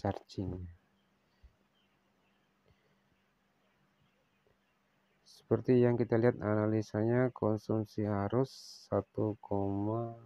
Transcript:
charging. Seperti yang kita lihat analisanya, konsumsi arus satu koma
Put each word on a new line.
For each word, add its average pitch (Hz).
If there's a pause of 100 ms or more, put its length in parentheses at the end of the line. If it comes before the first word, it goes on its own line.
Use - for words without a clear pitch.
charging. 95 (4000)
Seperti 120
yang 120
kita 117
lihat 120
analisanya, 107
konsumsi 107
arus 107
satu 104
koma 104